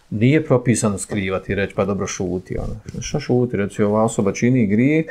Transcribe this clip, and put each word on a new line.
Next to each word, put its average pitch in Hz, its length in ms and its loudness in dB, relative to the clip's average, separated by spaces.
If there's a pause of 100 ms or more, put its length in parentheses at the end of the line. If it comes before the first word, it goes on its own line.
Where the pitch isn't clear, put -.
(100)
nije 131 340 2
propisano 113 540 2
skrivati 95 540 -4
i - 20 0
reći, 98 200 -4
„Pa 104 100 2
dobro, 95 220 -2
šuti.” 92 520 -4
Ona. 110 440 -8
Šta - 180 -4
šuti? 123 360 0
Reći, 101 260 -2
„Ova 107 220 2
osoba 113 280 0
čini 120 340 2
grijeh 135 440 2